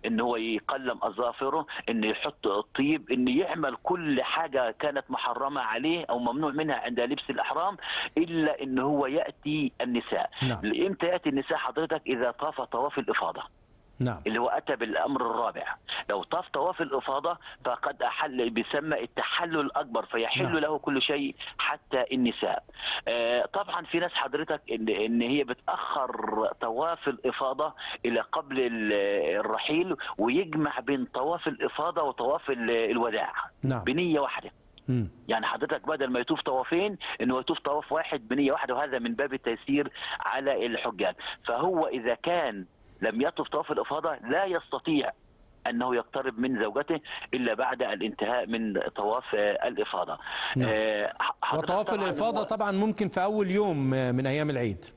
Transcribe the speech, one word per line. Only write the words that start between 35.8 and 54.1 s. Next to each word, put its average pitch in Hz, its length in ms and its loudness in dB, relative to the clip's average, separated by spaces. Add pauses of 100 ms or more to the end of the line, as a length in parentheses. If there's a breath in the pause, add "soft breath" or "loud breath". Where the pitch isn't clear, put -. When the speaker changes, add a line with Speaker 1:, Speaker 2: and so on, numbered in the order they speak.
Speaker 1:
بدل 143 200 0
ما 127 120 0
يطوف 151 220 0
طوافين، 170 560 0 (240 loud breath)
إنه 127 180 4
يطوف 151 200 -2
طواف 147 320 0
واحد 147 360 -2
بنية 135 240 4
واحدة، 131 240 0
وهذا 135 240 0
من 117 160 0
باب 131 180 0
التيسير 139 580 0 (280 loud breath)
على 127 460 0
الحجاج. 104 500 -2 (320 loud breath)
فهو 160 400 2
إذا 120 260 0
كان 131 520 0 (360)
لم 110 200 0
يطف 151 260 0
طواف - 240 -2
الإفاضة 147 440 0
لا 135 300 0
يستطيع 156 640 0 (560)
أنه 123 280 2
يقترب 123 440 -2
من 127 200 0
زوجته 123 400 0 (340 loud breath)
إلا 123 200 0
بعد 127 280 0
الانتهاء 107 640 0
من 110 320 0
طواف، 107 440 0 (120)
آه، 104 320 2
الإفاضة. 104 500 -2 (400 loud breath)
Speaker 2:
نعم. 127 160 2
Speaker 1:
آه، 107 460 2
ح-، - 220 -2
حضرتك 156 280 0
Speaker 2:
وطواف 196 180 2
Speaker 1:
طبعًا 202 180 0
Speaker 2:
الإفاضة 196 340 0
Speaker 1:
هو 214 40 0
Speaker 2:
طبعًا 208 280 0
ممكن 208 360 2
في 180 160 2
أول 202 280 2
يوم، 165 420 4
آه، 127 180 4